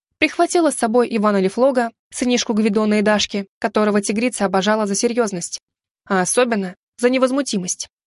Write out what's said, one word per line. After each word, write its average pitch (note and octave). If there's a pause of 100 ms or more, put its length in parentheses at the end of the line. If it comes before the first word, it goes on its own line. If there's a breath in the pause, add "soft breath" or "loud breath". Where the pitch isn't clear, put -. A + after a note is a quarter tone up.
(180)
Прихватила E4+
с -
собой A#3
Ивана G#3
Лефлога, A#3 (200)
сынишку B3
Гвидона G#3+
и -
Дашки, G3+ (120)
которого G#3+
тигрица A3
обожала G3+
за G3
серьёзность, A3 (480)
а F#3
особенно G#3 (240)
за B3
невозмутимость, B3+ (180)